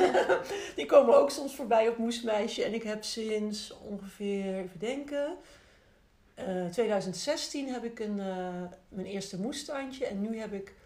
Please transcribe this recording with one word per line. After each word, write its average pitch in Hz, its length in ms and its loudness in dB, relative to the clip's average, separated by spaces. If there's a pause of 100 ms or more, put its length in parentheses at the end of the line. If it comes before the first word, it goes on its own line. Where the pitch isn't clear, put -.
(220)
<laughs> - 540 0
Die 302 100 -2
komen 277 320 10
ook 277 140 6
soms 277 240 -6
voorbij 226 320 4
op 233 100 0
Moesmeisje. 226 680 -2
En 208 100 -2
ik 226 100 -4
heb 214 200 -6
sinds 214 760 -4 (120)
ongeveer, 196 680 -4
even 180 220 -8
denken, 285 560 -4 (960)
eh, 180 320 -4
tweeduizend 190 520 0
zestien 294 520 -4
heb 240 140 -6
ik 233 160 -8
een, 208 200 -2
eh, 185 280 -4 (420)
mijn 185 180 -8
eerste 196 320 -6
moestuintje. 269 680 -4
En 196 160 -4
nu 220 180 -2
heb 214 140 -6
ik 196 200 -8 (120)